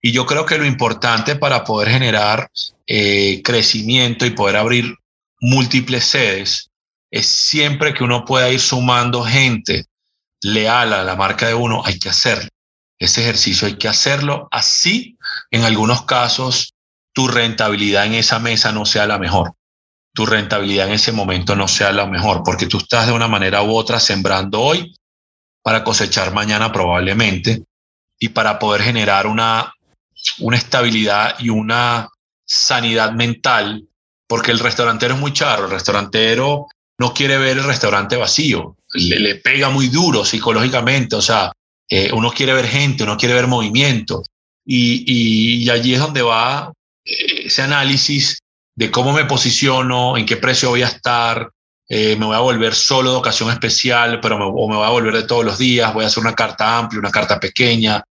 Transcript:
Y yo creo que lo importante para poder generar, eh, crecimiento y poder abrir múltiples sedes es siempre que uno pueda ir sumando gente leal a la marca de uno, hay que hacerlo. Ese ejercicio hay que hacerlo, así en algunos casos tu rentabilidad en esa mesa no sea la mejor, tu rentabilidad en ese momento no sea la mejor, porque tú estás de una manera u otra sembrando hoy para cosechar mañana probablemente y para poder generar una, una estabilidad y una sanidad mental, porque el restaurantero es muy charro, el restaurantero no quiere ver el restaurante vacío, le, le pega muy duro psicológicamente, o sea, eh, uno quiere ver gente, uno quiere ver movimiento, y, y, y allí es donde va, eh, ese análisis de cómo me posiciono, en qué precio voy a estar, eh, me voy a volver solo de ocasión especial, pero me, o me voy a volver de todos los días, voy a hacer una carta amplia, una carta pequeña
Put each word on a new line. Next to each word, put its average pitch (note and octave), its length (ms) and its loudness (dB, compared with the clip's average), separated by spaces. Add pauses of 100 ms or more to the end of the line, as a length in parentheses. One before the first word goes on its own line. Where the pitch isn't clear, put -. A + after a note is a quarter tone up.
Y A#2 120 2
yo B2+ 120 0
creo D3 200 0
que D#3+ 120 0
lo D3+ 80 0
importante A#2+ 680 0
para C#3 280 0
poder G#2+ 260 0
generar, A2 600 0 (380)
eh, G2+ 560 0
crecimiento A#2 800 0
y A#2+ 60 0
poder G#2 240 -2
abrir A#2+ 400 0 (460)
múltiples B2+ 640 0
sedes G2+ 640 -2 (420)
es - 160 -2
siempre D3 680 0
que C#3+ 100 -2
uno A#2+ 220 0
pueda B2+ 240 2
ir C3 100 0
sumando B2 640 0
gente B2 600 0 (560)
leal A2 520 2
a F#2+ 100 0
la F#2 120 -4
marca G2 320 0
de A#2 60 0
uno, A#2 320 -2
hay F2+ 140 -4
que F#2+ 100 -6
hacerlo. G#2 400 0 (480)
Ese F#2 240 0
ejercicio G#2 460 0
hay G2+ 80 -4
que - 120 -4
hacerlo, C#3+ 640 0
así - 680 -2 (340)
en A2+ 120 2
algunos A2 400 2
casos B2+ 680 -2 (400)
tu C3 140 2
rentabilidad G#2+ 760 0
en A2 80 -2
esa A2+ 260 0
mesa A#2 320 0
no G#2+ 140 -2
sea G#2 200 0
la G#2 140 -2
mejor, F#2+ 340 0 (600)
tu A2 120 -2
rentabilidad G2+ 600 0
en G#2 60 -2
ese G#2+ 180 0
momento F#2+ 440 -2
no G2+ 120 0
sea G2+ 240 2
la G2+ 140 0
mejor, F2+ 380 0
porque F2 240 0
tú G2+ 100 0
estás A#2 300 0
de A#2+ 60 2
una A#2 140 0
manera G2+ 360 0
u A2 120 2
otra A2+ 240 0
sembrando G2 640 0
hoy E3+ 340 -2 (680)
para A2 200 0
cosechar G#2 500 -2
mañana G#2+ 380 0
probablemente F#2+ 920 0 (560)
y A2+ 100 -2
para G#2+ 300 0
poder G#2 240 0
generar G#2 440 2
una, A2+ 460 0 (680)
una A#2 180 0
estabilidad A2 800 0
y A#2+ 100 -2
una A2+ 600 0 (360)
sanidad A2+ 640 0
mental, A2+ 760 0 (420)
porque A#2 240 -2
el A#2 80 2
restaurantero A#2 560 0
es C3+ 40 -4
muy C#3+ 140 -4
charro, A#2 320 0
el F#2 60 -6
restaurantero A2+ 960 0 (320)
no B2 140 0
quiere C#3 260 0
ver C3 180 0
el C3+ 60 -2
restaurante G#2+ 520 0
vacío, A#2 640 -2 (160)
le, F2 260 0
le G2+ 160 0
pega C3+ 340 0
muy C3+ 180 2
duro C3 360 2
psicológicamente, A#2 920 0
o G2+ 60 0
sea, G#2 300 0 (380)
eh, G2 240 0
uno A2+ 180 0
quiere C3 220 0
ver B2+ 140 2
gente, C3 360 0
uno G#2 140 -2
quiere A#2+ 160 2
ver B2 140 4
movimiento, A#2 760 0 (420)
y, B2 420 0
y, A#2 560 2
y A#2+ 60 0
allí A#2+ 240 2
es B2+ 60 2
donde D3 220 -2
va, B2 500 0 (320)
eh, - 420 -6
ese - 180 0
análisis C#3 760 0 (360)
de A2 160 -2
cómo B2+ 220 2
me D3+ 120 2
posiciono, B2+ 880 0
en A2+ 100 0
qué A2+ 120 0
precio B2+ 320 0
voy B2 140 2
a A#2+ 40 0
estar, A#2 600 -2 (400)
eh, G#2+ 280 2
me A2 100 -2
voy G#2+ 80 0
a A2+ 40 2
volver A2+ 360 2
solo B2+ 360 2
de B2+ 60 0
ocasión A2+ 320 -2
especial, A#2 720 0
pero A2 160 0
me, G2+ 80 -2
o G#2+ 240 -2
me G#2+ 60 0
voy G#2+ 100 2
a A2 60 2
volver A2+ 240 0
de A2+ 80 0
todos A#2 200 0
los G2+ 140 -2
días, A#2+ 360 2
voy A2 100 -2
a G#2+ 40 0
hacer G#2+ 140 -2
una A2+ 140 -2
carta A2+ 420 0
amplia, A2 220 -4
una G2 120 -4
carta - 280 0
pequeña A2 720 0